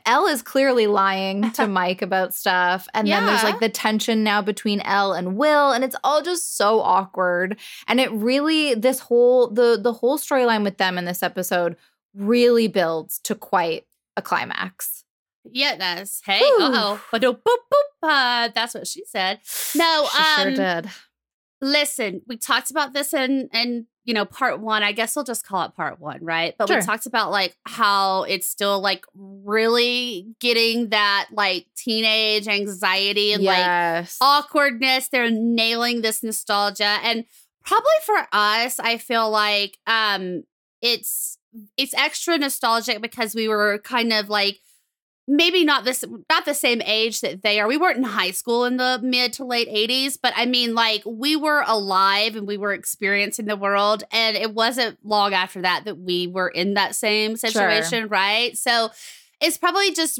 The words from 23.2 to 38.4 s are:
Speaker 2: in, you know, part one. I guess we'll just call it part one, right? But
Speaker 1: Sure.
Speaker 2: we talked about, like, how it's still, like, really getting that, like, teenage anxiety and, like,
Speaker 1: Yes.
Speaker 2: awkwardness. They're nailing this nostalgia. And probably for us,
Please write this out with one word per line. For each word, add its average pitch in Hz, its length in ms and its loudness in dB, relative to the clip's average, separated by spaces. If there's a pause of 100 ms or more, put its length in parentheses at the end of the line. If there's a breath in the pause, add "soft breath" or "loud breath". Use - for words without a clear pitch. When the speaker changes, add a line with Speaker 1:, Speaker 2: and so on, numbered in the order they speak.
Speaker 2:
in, 240 340 -4 (160)
you 233 100 -4
know, 208 120 0
part 196 340 -2
one. 214 240 -2
I 208 80 2
guess 226 240 -2
we'll 294 100 -2
just 233 220 -8
call 190 160 -2
it - 100 -8
part 160 280 -8
one, 147 200 -10
right? 165 360 -2
But 208 100 0
Speaker 1:
Sure. 349 120 4
Speaker 2:
we 190 60 0
talked 220 200 -4
about, 220 260 0
like, 190 240 0 (100)
how 202 580 2
it's 180 220 -4
still, 202 360 -2
like, 190 240 -2 (100)
really 220 1120 -2 (140)
getting 226 480 2
that, 202 420 2
like, 190 360 -2 (100)
teenage 220 720 0
anxiety 202 840 0
and, 208 120 0
like, 190 140 2
Speaker 1:
Yes. 175 640 0
Speaker 2:
awkwardness. 269 880 2
They're 240 240 0
nailing 233 720 0
this 220 220 -2
nostalgia. 208 800 0
And 226 200 -2 (400 soft breath)
probably 453 240 2 (180)
for 415 280 0
us, 214 460 0